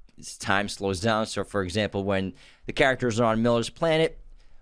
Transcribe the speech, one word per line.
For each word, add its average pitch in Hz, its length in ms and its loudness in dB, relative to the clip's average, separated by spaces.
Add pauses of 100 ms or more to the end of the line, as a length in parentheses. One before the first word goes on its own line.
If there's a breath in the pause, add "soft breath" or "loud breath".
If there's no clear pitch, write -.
(200)
s-, - 180 -16
time 101 320 0
slows 95 300 -2
down. 110 260 2
So, 101 180 -4
for 101 200 -2
example, 101 400 -2
when 95 300 0 (340 loud breath)
the 135 60 -6
characters 127 460 2
are 117 120 4
on 110 100 2
Miller's 117 300 2
planet, 160 480 0 (420)